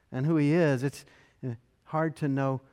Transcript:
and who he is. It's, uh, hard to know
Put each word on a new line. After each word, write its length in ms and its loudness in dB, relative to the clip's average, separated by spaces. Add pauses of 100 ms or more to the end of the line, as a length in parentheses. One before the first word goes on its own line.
(100)
and 160 -4
who 100 2
he 160 4
is. 300 2
It's, 220 -6 (420)
uh, 80 -6 (300)
hard 320 -2
to 120 -2
know 340 -2 (100)